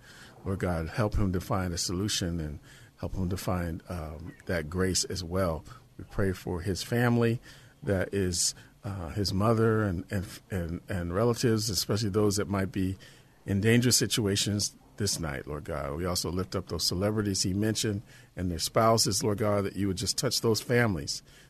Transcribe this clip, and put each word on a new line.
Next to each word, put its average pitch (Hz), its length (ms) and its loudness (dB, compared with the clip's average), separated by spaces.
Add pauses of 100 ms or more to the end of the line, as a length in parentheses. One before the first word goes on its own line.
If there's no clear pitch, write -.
(460)
Lord 92 140 -2
God, 85 300 -2
help 107 260 -2
him 95 180 2
to 90 80 0
find 92 320 -2
a 82 40 -4
solution 92 640 -2
and 76 200 -6 (420)
help 90 140 -6
him 92 140 -2
to 92 80 -2
find, 87 520 -4
um, 80 420 -8 (140)
that 82 240 -2
grace 87 340 2
as 87 180 -4
well. 85 440 -2 (320)
We - 80 -14
pray 95 260 0
for 87 300 -4
his 90 200 -2
family 120 600 4 (420)
that 95 300 0
is, 92 420 0 (300)
uh, 92 240 -6
his 95 240 0
mother 110 500 4
and, 92 260 0
and, 98 160 -2 (240)
and, 87 380 -4
and 87 260 -4
relatives, 113 560 2
especially 104 400 0
those 104 280 4
that 101 100 0
might 95 240 -2
be 95 240 -2 (500)
in 101 140 0
dangerous 117 380 6
situations 104 760 0 (220)
this - 240 -2
night, 73 280 -4
Lord 73 180 -8
God. 71 300 -4
We 87 100 -4
also 87 260 -2
lift 90 240 -4
up 92 140 -4
those 87 140 -4
celebrities 101 600 0
he 95 100 0
mentioned 104 480 0 (340)
and 90 140 -2
their 82 80 -2
spouses, 113 640 4
Lord 104 140 2
God, 101 280 2
that - 100 -4
you 98 120 0
would 92 100 0
just - 200 -2
touch - 240 -2
those 113 200 2
families, 113 600 0 (280)